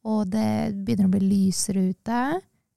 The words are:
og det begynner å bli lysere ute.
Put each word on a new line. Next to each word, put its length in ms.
og 280
det 420
begynner 320
å 60
bli 160
lysere 640
ute. 300